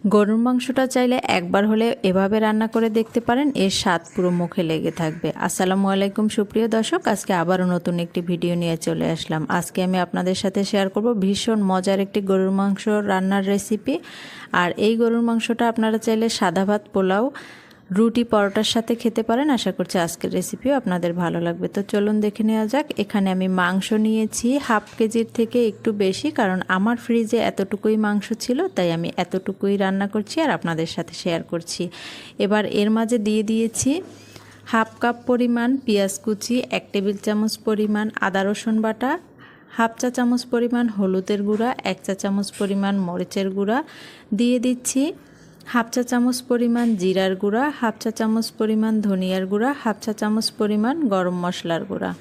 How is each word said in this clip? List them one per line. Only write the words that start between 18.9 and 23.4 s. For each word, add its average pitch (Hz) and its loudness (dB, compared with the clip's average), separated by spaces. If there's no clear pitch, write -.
খেতে 226 -2
পারেন। 247 2
আশা 208 0
করছি 180 -4
আজকের 170 -2
রেসিপিও 202 -2
আপনাদের 180 0
ভালো 170 0
লাগবে। 170 -2
তো 202 -4
চলুন 208 0
দেখে 208 0
নেওয়া 220 2
যাক। 285 0
এখানে 196 0
আমি 185 0